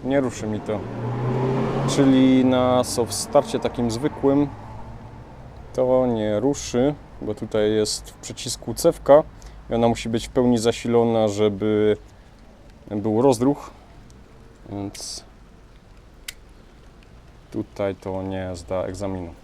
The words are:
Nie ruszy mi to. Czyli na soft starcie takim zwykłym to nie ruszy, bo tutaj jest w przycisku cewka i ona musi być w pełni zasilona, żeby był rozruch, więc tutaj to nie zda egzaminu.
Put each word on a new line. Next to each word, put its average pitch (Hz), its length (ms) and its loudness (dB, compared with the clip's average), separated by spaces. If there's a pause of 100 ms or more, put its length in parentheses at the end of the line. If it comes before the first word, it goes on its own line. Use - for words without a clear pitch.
Nie 139 160 2
ruszy 113 260 -4
mi 107 140 -4
to. 107 200 -4 (1080)
Czyli 131 560 6
na 127 400 4
soft 113 300 -2
starcie - 440 2
takim 120 320 -2
zwykłym 139 580 2 (1200)
to 127 340 4
nie 107 340 0
ruszy, 135 540 0 (280)
bo 107 120 -6
tutaj 107 360 0
jest 107 400 -2
w - 40 -20
przycisku - 600 -10
cewka 156 480 6 (480)
i 120 40 -2
ona 117 140 4
musi 117 200 -2
być 113 200 -4
w - 20 -14
pełni 123 280 2
zasilona, 117 680 2
żeby 104 680 2 (920)
był 107 320 -2
rozruch, 135 480 0 (1000)
więc - 540 -10 (2250)
tutaj 101 440 -6
to 95 280 -8
nie 95 320 -6
zda 92 300 -6
egzaminu. 92 600 -8